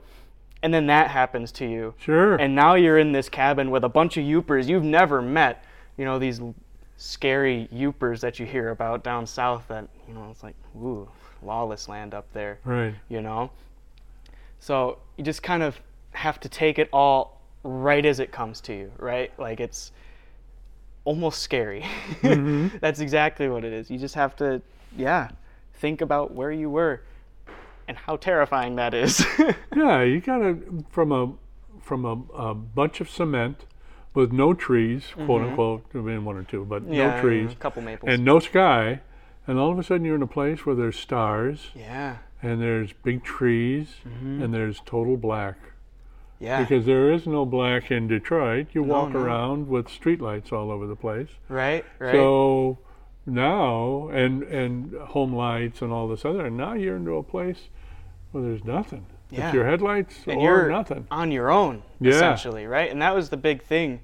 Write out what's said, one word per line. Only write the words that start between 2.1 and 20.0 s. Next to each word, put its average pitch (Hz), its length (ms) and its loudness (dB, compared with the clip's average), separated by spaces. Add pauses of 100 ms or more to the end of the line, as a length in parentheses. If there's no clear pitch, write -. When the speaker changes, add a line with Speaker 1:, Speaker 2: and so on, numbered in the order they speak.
Speaker 1:
And 139 200 2
now 151 180 8
you're 170 240 8
in 151 140 6
this 135 180 0
cabin 135 400 2
with 127 140 2
a 127 60 2
bunch 165 280 2
of 151 80 0
Yoopers 147 420 2
you've 170 160 2
never 151 380 4
met. 135 420 0 (340)
You 139 60 -6
know, 131 140 -2
these 127 240 -4
l-, 120 140 -12 (420)
scary 131 720 -2
Yoopers 123 500 -4
that 120 180 -6
you 117 80 -8
hear 113 220 -4
about 117 340 -4
down 120 240 -6
south 123 400 -4
that, 110 200 -12 (200)
you 113 80 -18
know, 110 160 -16
it's - 100 -20
like, 110 140 -18 (200)
ooh, 110 320 -8 (360)
lawless 110 440 -6
land 104 280 -14
up 101 180 -12
there. 104 320 -8
Speaker 2:
Right. 117 300 -4 (120)
Speaker 1:
You 113 140 -8
know? 110 300 -6 (1080)
So 131 380 -2 (180)
you 147 80 -10
just 151 200 -6
kind 175 180 0
of 143 180 -2 (340)
have - 260 -4
to - 100 -14
take 156 300 2
it 151 120 0
all 139 480 4 (240)
right 143 400 2
as 147 160 4
it - 120 -4
comes 113 300 -10
to 117 120 -10
you, 101 240 -10
right? 123 420 -4
Like, 113 200 -8
it's - 320 -10 (1120)